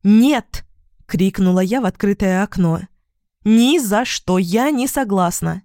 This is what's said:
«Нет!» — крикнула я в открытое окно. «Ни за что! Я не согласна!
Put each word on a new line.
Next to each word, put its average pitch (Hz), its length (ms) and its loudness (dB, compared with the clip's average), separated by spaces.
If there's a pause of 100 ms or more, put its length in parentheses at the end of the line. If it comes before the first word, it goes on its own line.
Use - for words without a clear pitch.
«Нет!» — 226 600 2 (420)
крикнула 185 540 0
я 208 200 -2
в 240 40 -4
открытое 190 580 -2
окно. 175 380 -2 (640)
«Ни 240 340 4
за 220 260 0
что! - 340 -4
Я 214 320 0
не 262 180 -2
согласна! 185 760 -4